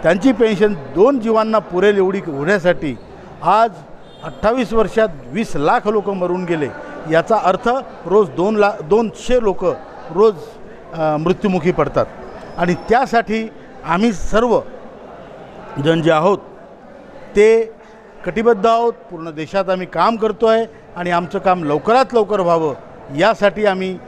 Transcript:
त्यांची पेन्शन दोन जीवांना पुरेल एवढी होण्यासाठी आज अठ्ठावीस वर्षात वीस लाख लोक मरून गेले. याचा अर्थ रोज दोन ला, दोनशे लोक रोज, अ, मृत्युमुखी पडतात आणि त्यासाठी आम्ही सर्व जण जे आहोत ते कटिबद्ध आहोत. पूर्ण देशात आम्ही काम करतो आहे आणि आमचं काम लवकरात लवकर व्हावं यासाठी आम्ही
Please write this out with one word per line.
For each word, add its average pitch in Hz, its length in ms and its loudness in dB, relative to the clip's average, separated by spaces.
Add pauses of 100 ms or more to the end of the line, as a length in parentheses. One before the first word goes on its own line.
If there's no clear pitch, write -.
त्यांची 196 280 4
पेन्शन 214 420 2
दोन 214 460 2
जीवांना 220 400 2
पुरेल 196 380 2
एवढी 190 220 2
होण्यासाठी 160 800 -2 (460)
आज 214 260 4 (540)
अठ्ठावीस 220 500 -2
वर्षात 220 340 2 (180)
वीस 170 300 -4
लाख 175 320 2
लोक 208 220 0
मरून 185 340 -2
गेले. 165 240 -2 (440)
याचा 165 320 2
अर्थ 185 260 0 (360)
रोज 185 240 2
दोन 175 260 0
ला, 208 180 2 (100)
दोनशे 226 600 0
लोक 190 220 0 (460)
रोज, 202 240 4 (580)
अ, 156 240 0
मृत्युमुखी 180 540 0
पडतात 143 340 0 (520)
आणि 175 160 0
त्यासाठी 226 760 0 (360)
आम्ही 196 280 2
सर्व 220 460 2 (1300)
जण 165 160 2
जे 160 100 4
आहोत 175 260 4 (1000)
ते 220 360 4 (540)
कटिबद्ध 214 420 2
आहोत. 233 260 2
पूर्ण 165 380 -14
देशात 170 380 -4
आम्ही 185 180 -2
काम 190 280 0
करतो 220 300 -2
आहे 226 200 4 (300)
आणि 175 160 -4
आमचं 175 280 -2
काम 180 240 2
लवकरात 156 500 2
लवकर 208 260 2
व्हावं 165 340 2 (440)
यासाठी 202 480 2
आम्ही 185 320 -2 (100)